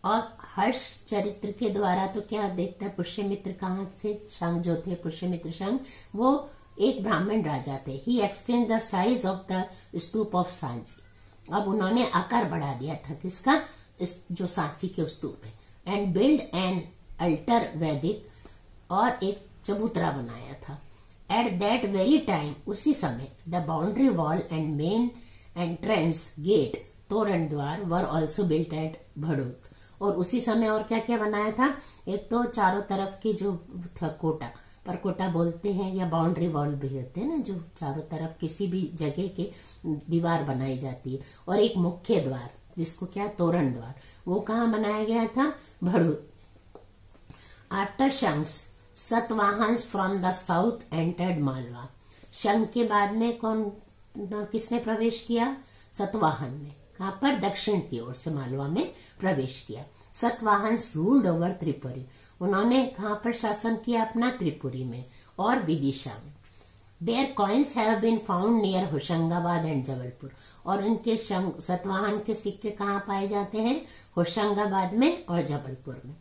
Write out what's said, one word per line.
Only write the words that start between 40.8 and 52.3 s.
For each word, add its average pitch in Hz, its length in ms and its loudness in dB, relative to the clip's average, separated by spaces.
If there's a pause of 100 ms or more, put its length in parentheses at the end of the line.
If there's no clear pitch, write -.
है, 135 60 -6 (280)
और 208 120 4
एक 226 160 4
मुख्य 175 440 2
द्वार, 131 300 -6 (280)
जिसको 170 280 -4
क्या? 202 220 -4
तोरण 170 440 2
द्वार। 117 220 -8 (340)
वो 190 120 2
कहाँ 226 320 2
बनाया 214 320 0
गया 226 220 2
था? 277 280 0 (300)
भड़ोत। 170 460 2 (1400)
After 196 460 2
Shangs, 156 360 2 (400)
Satwahans 220 840 2
from 190 340 0
the 185 220 2 (160)
south 190 440 2
entered 170 440 0
Malwa। 127 500 -4 (440)